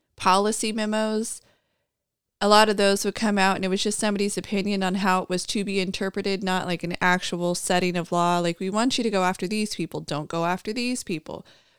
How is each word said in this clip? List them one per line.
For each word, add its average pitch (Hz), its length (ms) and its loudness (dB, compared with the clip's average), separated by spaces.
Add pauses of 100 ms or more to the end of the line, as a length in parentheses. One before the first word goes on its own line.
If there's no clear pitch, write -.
(140)
policy 208 560 2
memos." 214 680 -2 (1000)
A 202 100 2
lot 214 200 8
of 208 80 2
those 202 280 4
would 202 100 -2
come 208 240 0
out 190 180 4
and 185 80 -4
it 190 40 0
was 190 140 0
just 208 160 -2
somebody's 202 380 0
opinion 196 460 -2
on 185 140 0
how 185 260 2
it 185 60 -8
was 180 180 -2
to 202 180 -2
be 196 160 -2
interpreted, 190 640 -4
not 185 220 0
like 175 180 -4
an 175 160 -4
actual 180 560 0
setting 180 400 0
of 170 160 -4
law. 175 260 2
Like, 170 220 -2
"We 190 100 -2
want 226 280 0
you 262 40 -2
to 226 80 0
go 190 140 0
after 185 240 -2
these 214 260 -2
people. - 260 -6
Don't 156 280 -6
go 165 160 -2
after 185 280 -2
these 247 300 -4
people. - 420 -8 (340)